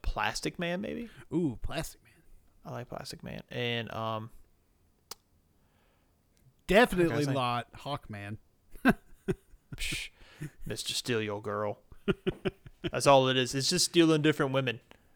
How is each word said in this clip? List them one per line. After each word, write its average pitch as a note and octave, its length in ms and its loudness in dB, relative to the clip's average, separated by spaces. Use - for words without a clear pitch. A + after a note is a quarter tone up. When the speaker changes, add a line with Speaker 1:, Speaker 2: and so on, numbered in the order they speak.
Speaker 1:
Plastic A2+ 560 -2
Man, F3 220 -4
maybe. A#3 300 -8
Speaker 2:
Ooh, D3+ 280 0
Plastic - 400 -6
Man. - 120 -20
Speaker 1:
I D3 140 -12
like A#2+ 100 -10
Plastic - 380 -12
Man. - 240 -10
And, A#2+ 440 -4
um, A2 360 -6
Speaker 2:
Definitely F#3 400 6
Speaker 1:
Okay, - 80 0
I - 20 0
was D3 100 0
like C3+ 80 0
Speaker 2:
not A#2+ 380 -2
Hawkman. G#2+ 640 -10
<laughs> B3+ 120 6
Speaker 1:
Psh, - 340 -6
Mister - 280 -6
Steal A#2 280 -2
Your G#2 200 -4
Girl. G#2 380 -4
That's C3 160 -2
all C3+ 200 10
it C3 100 2
is. B2+ 160 0
It's C3+ 160 -2
just F3+ 160 2
stealing D#3+ 360 6
different C#3+ 320 2
women C3 260 -2